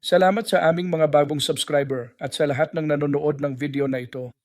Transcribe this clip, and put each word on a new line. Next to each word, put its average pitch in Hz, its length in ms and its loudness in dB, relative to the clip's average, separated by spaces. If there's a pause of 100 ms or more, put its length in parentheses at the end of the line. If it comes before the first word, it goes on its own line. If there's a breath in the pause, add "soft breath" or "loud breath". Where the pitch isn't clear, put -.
Salamat 190 400 4
sa 175 240 2
aming 175 240 0
mga 156 160 2
bagong 147 320 2
subscriber 135 800 -2
at 139 160 -8
sa 160 80 2
lahat 147 320 0
ng 156 80 -4
nanonood 147 560 0
ng 139 160 -4
video 139 320 -2
na 131 160 -4
ito. 123 400 -12